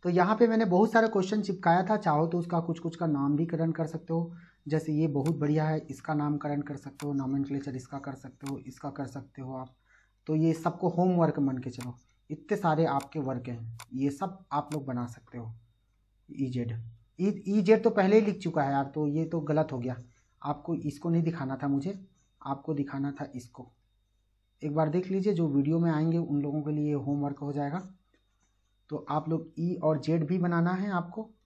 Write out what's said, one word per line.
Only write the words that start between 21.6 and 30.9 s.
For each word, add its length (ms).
मुझे, 320
आपको 320
दिखाना 400
था 220
इसको। 360
एक 120
बार 140
देख 180
लीजिए, 260
जो 160
वीडियो 300
में 120
आएंगे 260
उन 240
लोगों 220
के 80
लिए 240
homework 440
हो 140
जाएगा। 260
तो 200
आप 200
लोग 300
ई 140
और 180
जेड 260
भी 120
बनाना 340
है 180